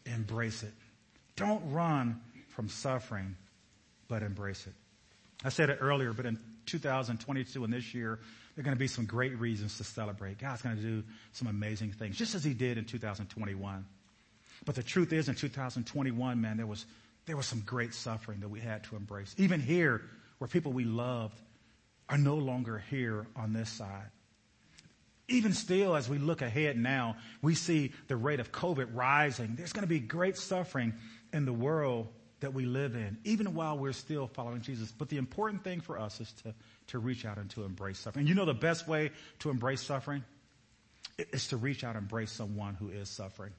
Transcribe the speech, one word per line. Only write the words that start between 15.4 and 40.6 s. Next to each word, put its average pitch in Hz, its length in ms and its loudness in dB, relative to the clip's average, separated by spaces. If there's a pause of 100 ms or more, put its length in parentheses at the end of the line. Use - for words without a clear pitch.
thousand 127 380 -4
twenty-one, 127 540 0
man, 110 160 0
there 113 100 -2
was, 107 180 -6 (420)
there 160 100 -2
was 139 100 0
some 117 200 -2
great 117 280 -2
suffering 110 460 -4
that 101 80 -6
we 104 120 -6
had 110 240 -4
to 110 120 -10
embrace. 101 420 -8
Even 185 220 6
here, 143 420 6 (360)
where 131 80 -4
people 165 260 2
we 127 120 2
loved 117 520 0 (720)
are 143 100 4
no 143 180 8
longer 123 540 0
here 117 440 0
on 110 180 0
this 110 180 0
side. 98 400 -8 (1160)
Even 226 240 6
still, 185 440 4
as 123 120 2
we 143 100 2
look 147 240 2
ahead 135 340 2
now, 120 400 2 (240)
we 156 140 6
see 151 380 4 (140)
the 131 100 2
rate 135 220 2
of 117 140 -4
covid 135 420 0
rising. 127 640 4
There's 170 160 -8
gonna 202 160 0
be 160 100 6
great 175 380 2
suffering 135 580 0 (380)
in 147 120 2
the 127 80 2
world 123 540 2 (340)
that 135 120 -4
we 131 120 0
live 127 300 0
in, 107 300 -2
even 208 300 2
while 156 240 0
we're 135 140 0
still 143 340 -2
following 120 340 -4
Jesus. 110 320 -6
But - 160 -6
the 151 80 -2
important 202 480 -2
thing 180 160 -4
for - 180 -8
us 107 220 -6
is 110 120 -8 (120)
to, 110 100 -8 (340)
to 127 100 -4
reach 120 260 0
out 104 140 -4
and 101 120 -6
to 107 140 -6
embrace 95 340 -6
suffering. 139 280 0
You 175 80 8
know 196 100 6
the 147 100 4
best 165 320 2
way 156 240 2 (300)
to 151 100 0
embrace 131 300 2
suffering? 143 440 -2 (920)